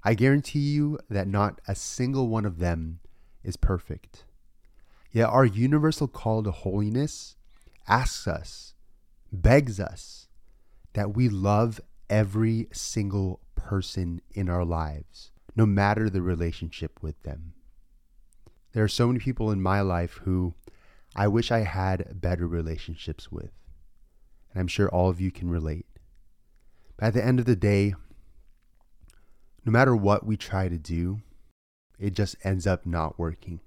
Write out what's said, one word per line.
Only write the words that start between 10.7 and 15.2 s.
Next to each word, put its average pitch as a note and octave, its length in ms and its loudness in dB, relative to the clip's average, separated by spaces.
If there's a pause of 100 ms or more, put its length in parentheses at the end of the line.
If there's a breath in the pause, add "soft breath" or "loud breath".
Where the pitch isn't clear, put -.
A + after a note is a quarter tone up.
that G2+ 220 -4
we B2 120 4
love G#2 540 2 (260)
every A2 640 2
single G2 680 -4 (160)
person F2+ 680 -4 (140)
in G2 120 -2
our F2 160 0
lives, D#2+ 680 -6 (240)